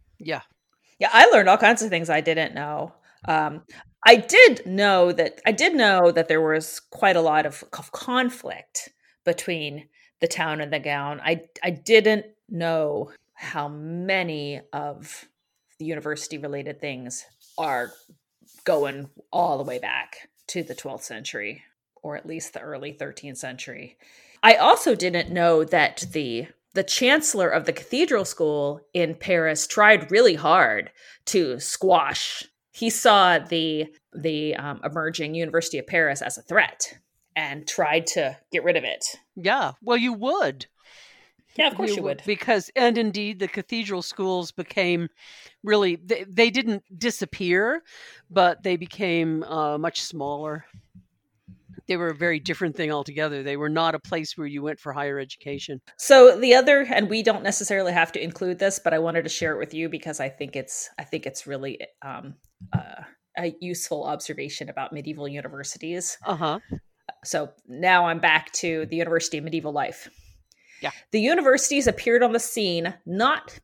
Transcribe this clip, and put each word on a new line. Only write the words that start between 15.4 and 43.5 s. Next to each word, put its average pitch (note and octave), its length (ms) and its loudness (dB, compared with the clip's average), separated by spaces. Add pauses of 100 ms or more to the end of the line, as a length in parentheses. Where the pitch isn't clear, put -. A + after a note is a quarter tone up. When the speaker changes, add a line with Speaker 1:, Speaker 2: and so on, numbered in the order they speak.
Speaker 2:
the D#3 60 -10
university-related D3 920 -8
things B2+ 460 -10 (320)
are C3+ 340 -4 (720)
going C#3+ 460 -2 (220)
all F3 260 0
the C#3 60 -4
way B2 160 -8
back - 500 -8 (180)
to F3 160 -6
the B2+ 120 -12
twelfth C3+ 280 -14
century, A2 600 -12 (380)
or D3 140 -12
at - 100 -14
least D#3+ 280 -12
the - 60 -12
early D3 340 -14
thirteenth C#3+ 440 -14
century. - 600 -16 (440)
I A3+ 140 8
also C4 400 2
didn't F3 360 -4
know E3+ 340 2
that D3+ 460 -2
the, B2 360 -8 (260)
the F#3+ 100 0
chancellor B3 640 0
of E3 160 -2
the E3 80 -2
cathedral B3+ 520 -2
school D3 560 -2 (120)
in E3 220 -2
Paris D#3+ 520 -2
tried G#3 440 6
really G#3 240 6
hard C#3+ 560 2 (340)
to C#3 340 -2
squash. D#3 840 0 (280)
He A3+ 200 -4
saw G3 480 6
the, D#3+ 480 -4 (260)
the, D3+ 420 -4
um, C#3+ 280 -10
emerging D#3 500 -6
University E3 460 -4
of - 80 -12
Paris D3+ 340 0
as - 160 -8
a - 60 -18
threat - 500 -2 (420)
and D3+ 320 -8
tried E3 400 0
to C#3 300 -4 (140)
get F3 120 -4
rid F3 140 4
of C3+ 60 -4
it. - 340 -8 (180)
Speaker 1:
Yeah, F#3+ 360 0 (100)
well, A#3+ 160 0
you A#3+ 160 0
would. G#3+ 540 -4 (880)
Speaker 2:
Yeah, D4+ 100 2
of G3 80 -4
course A3 140 -2
Speaker 1:
You G3+ 80 -2
Speaker 2:
you F3+ 60 -6
Speaker 1:
would, F#3+ 140 -4
Speaker 2:
would. - 80 -18
Speaker 1:
because, G#3 500 0
and A#3+ 220 4
indeed, G#3 420 -4
the F#3+ 80 -4
cathedral G3+ 560 -6